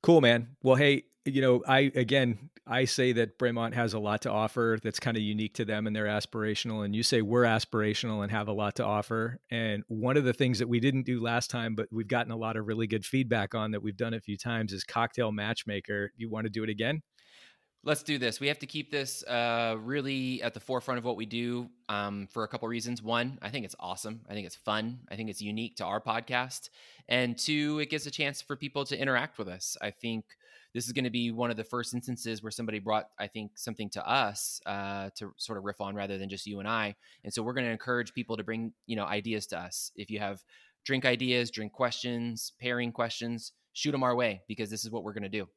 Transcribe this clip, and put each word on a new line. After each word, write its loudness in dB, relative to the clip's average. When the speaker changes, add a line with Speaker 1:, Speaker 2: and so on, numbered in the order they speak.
Speaker 1:
Cool, 12
man. 6
Well, 8
hey, 6
you 4
know, 8
I, 6
again, 2
I 2
say 4
that 2
Bremont 0
has 2
a -2
lot 0
to -2
offer 2
that's -4
kinda 0
unique 0
to 0
them -2
and -2
they're 0
aspirational. -2
And -2
you 2
say 4
we're 4
aspirational 2
and -2
have 0
a -2
lot 0
to 0
offer. 0
And -2
one 2
of 6
the 4
things 2
that 0
we 4
didn't 4
do 0
last 0
time, -2
but -2
we've -4
gotten 0
a -4
lot -2
of -4
really 0
good 0
feedback 2
on -2
that -2
we've -4
done -2
a -4
few -6
times -2
is -6
cocktail 0
matchmaker. -4
You -8
wanna -2
do -2
it -2
again? 0
Speaker 2:
Let's 0
do 0
this. 0
We 2
have -2
to -10
keep -8
this, -4
uh, 0
really -2
at -2
the -10
forefront -2
of -6
what 0
we -4
do, -4
um, -2
for -4
a -4
couple -6
reasons. -4
One, 0
I -6
think -6
it's -12
awesome. -8
I -10
think -6
it's -12
fun. -2
I -8
think -6
it's -8
unique -4
to -4
our 0
podcast. -4
And 2
two, 0
it -2
gives -2
a -6
chance -2
for -8
people -4
to -4
interact 2
with -4
us. -6
I -2
think -6
this -4
is -6
gonna 0
be 0
one -2
of -2
the -6
first -6
instances -6
where -8
somebody -6
brought, -2
I -6
think, -10
something -8
to -8
us, 0
uh, -4
to -10
sort -6
of -8
riff -6
on -6
rather -4
than -6
just -8
you -8
and -6
I. -2
And -10
so -4
we're -4
gonna 0
encourage -2
people -4
to -6
bring, -4
you -4
know, -2
ideas -2
to -6
us. -8
If -10
you -4
have -6
drink 0
ideas, 2
drink -6
questions, -2
pairing -2
questions, -4
shoot -2
'em 2
our 4
way 0
because -4
this -6
is -8
what -6
we're -6
gonna -6
do. -4